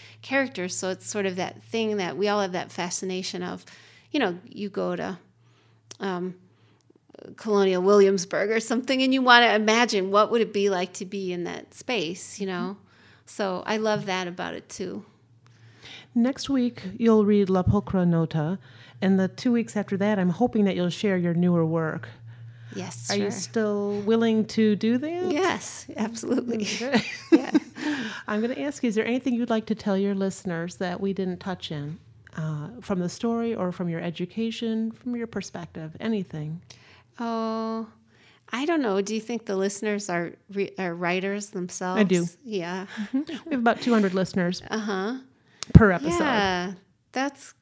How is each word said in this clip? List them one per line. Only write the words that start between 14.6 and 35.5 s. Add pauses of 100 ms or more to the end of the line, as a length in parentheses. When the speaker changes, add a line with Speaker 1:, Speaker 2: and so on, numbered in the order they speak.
Speaker 1:
too. (1120)
Speaker 2:
Next
week, (160)
you'll
read
La
Pulcra
Nota, (420)
and
the
two
weeks
after
that,
I'm
hoping
that
you'll
share
your
newer
work. (640)
Speaker 1:
Yes,
Speaker 2:
Are
you
Speaker 1:
sure.
Speaker 2:
still
willing
to
do
that?
Speaker 1:
Yes, (100)
absolutely.
Speaker 2:
Okay. (140)
Speaker 1:
<laughs>
Yeah. (360)
Speaker 2:
<laughs>
I'm
gonna
ask
you,
is
there
anything
you'd
like
to
tell
your
listeners
that
we
didn't
touch
in, (380)
uh, (120)
from
the
story
or
from
your
education,
from
your
perspective,